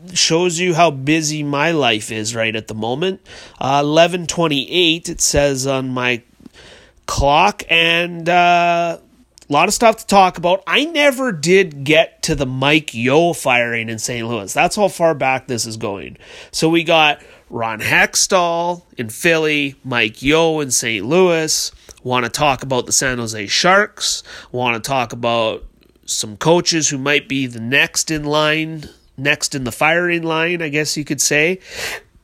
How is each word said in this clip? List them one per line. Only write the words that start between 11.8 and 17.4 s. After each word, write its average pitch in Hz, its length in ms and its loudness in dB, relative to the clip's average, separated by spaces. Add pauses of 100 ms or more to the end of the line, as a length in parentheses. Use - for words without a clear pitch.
get 156 400 2
to 156 100 -2
the 143 100 -2
Mike 139 480 0
Yeo 139 400 2
firing 120 560 -2
in 113 100 -6
Saint 117 300 -6
Louis. 104 240 -6
That's 165 240 0
how 208 120 2
far 165 260 0
back 131 320 -2
this 117 180 -4
is 110 140 -10
going. 98 400 -8 (320)
So - 180 0
we 165 160 2
got 156 380 4 (260)